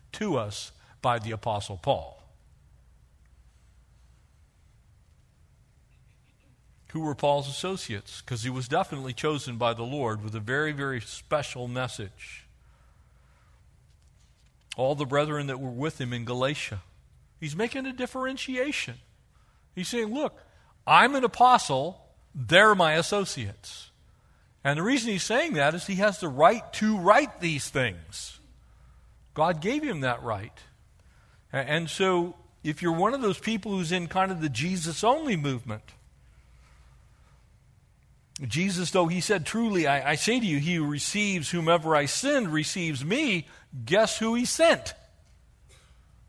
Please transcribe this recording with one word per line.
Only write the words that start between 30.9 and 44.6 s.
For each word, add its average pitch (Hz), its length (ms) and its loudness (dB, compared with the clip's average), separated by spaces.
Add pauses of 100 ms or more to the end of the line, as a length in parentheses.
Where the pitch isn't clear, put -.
A-, 135 40 -2
and 147 320 -2
so 180 460 2 (280)
if 151 180 -4
you're 175 100 2
one 185 220 2
of 277 80 -4
those 202 180 0
people 220 320 -4
who's 185 200 -2
in 175 160 -2
kind 190 240 0
of 175 100 -4
the 156 80 0
Jesus-only 180 880 0
movement, 123 560 -6 (2500)
Jesus, 175 460 -2
though - 160 4
he 175 140 -2
said, 185 260 0
"Truly, 208 400 0
I, 139 240 2
I 156 40 2
say 240 240 0
to 233 60 -2
you, 151 140 0
he 170 160 0
who 160 100 0
receives 175 640 -2
whomever 165 460 2
I 143 100 4
send 254 440 0
receives 151 540 -2
me," 202 440 0 (380)
guess 185 320 4
who 226 180 2
he 240 100 0
sent? - 480 4 (1400)